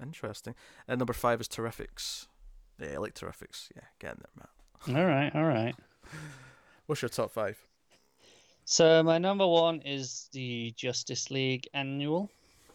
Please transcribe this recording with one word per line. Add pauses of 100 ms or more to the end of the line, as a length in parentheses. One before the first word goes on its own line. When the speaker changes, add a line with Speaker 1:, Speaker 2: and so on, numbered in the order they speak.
Speaker 1:
Interesting. (340)
And
number
five
is
Terrifics. (540)
Yeah,
I
like
Terrifics.
Yeah, (180)
get
in
there, (460)
Matt.
Speaker 2:
All
right,
all
right. (1120)
Speaker 1:
What's
your
top
five? (1040)
Speaker 2:
So
my
number
one
is
the
Justice
League
Annual. (440)